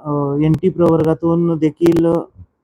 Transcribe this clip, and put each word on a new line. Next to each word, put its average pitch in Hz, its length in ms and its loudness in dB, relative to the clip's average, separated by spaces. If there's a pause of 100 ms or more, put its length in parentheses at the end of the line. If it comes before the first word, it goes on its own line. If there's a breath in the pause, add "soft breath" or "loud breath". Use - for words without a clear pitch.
अ, 143 400 -4
एनटी 156 240 0
प्रवर्गातून 165 920 0
देखील, 165 480 0
अ, 170 120 0 (460)